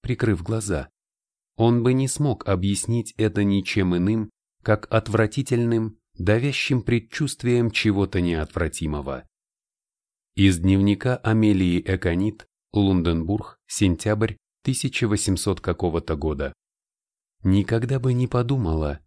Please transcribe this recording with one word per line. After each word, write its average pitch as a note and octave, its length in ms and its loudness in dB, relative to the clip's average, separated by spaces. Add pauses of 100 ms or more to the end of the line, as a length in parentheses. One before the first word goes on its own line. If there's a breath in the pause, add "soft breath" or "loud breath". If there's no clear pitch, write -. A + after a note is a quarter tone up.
прикрыв A2+ 400 0
глаза, G2+ 480 -4 (680)
он A#2 260 4
бы B2 80 4
не C3 160 2
смог C#3 400 -2
объяснить G2 680 -2
это G#2 260 0
ничем F#2+ 540 0
иным, G#2+ 320 0 (340)
как G#2+ 260 -2
отвратительным, A2+ 1080 0 (140)
давящим A#2+ 720 0
предчувствием A#2+ 880 0
чего-то G2 500 0
неотвратимого. D#2 1080 -4 (1080)
Из F#2+ 240 4
дневника G2 580 2
Амелии G2+ 680 2
Эконит, F#2 640 -2 (240)
Лунденбург, F2+ 960 0
сентябрь, G#2+ 680 0 (280)
тысяча C3 460 -2
восемьсот G2+ 500 -2
какого-то E2+ 560 -2
года. C#2+ 380 -4 (880)
Никогда A2+ 560 0
бы B2 140 0
не B2 140 0
подумала, F#2 800 -2